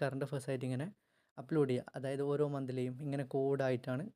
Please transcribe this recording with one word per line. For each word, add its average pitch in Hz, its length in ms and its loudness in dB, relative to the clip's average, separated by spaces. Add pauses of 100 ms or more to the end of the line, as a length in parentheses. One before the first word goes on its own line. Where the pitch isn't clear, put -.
കറന്റ് 135 240 0
അഫയേഴ്സ് 135 240 -6
ആയിട്ട് 131 160 -2
ഇങ്ങനെ 127 220 -2 (500)
അപ്ലോഡ് 139 320 2
ചെയ്യുക. 123 160 0 (100)
അതായത് 135 260 -2
ഓരോ 143 260 2
മന്ത്ലിയും 127 540 -2
ഇങ്ങനെ 143 220 -2
കോഡായിട്ടാണ് 135 920 0